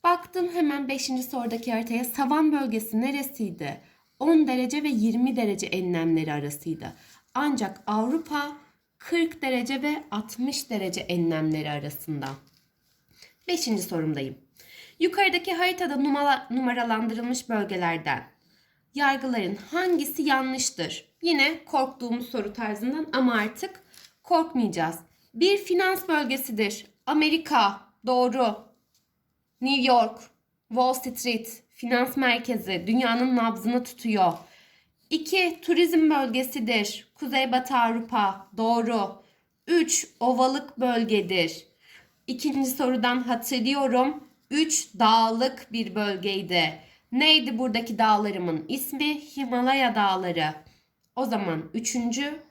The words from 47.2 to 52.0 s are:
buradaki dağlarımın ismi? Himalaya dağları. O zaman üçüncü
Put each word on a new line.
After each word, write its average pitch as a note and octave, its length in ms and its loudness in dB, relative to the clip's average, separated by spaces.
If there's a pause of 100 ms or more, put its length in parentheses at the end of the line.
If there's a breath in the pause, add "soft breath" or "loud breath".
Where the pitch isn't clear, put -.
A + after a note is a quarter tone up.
buradaki A#3 400 -2
dağlarımın G3 680 2
ismi? D4 520 -4
Himalaya B3+ 760 0
dağları. F3+ 600 0 (640 soft breath)
O B3+ 80 0
zaman G3 500 -2
üçüncü B3+ 680 -4 (100)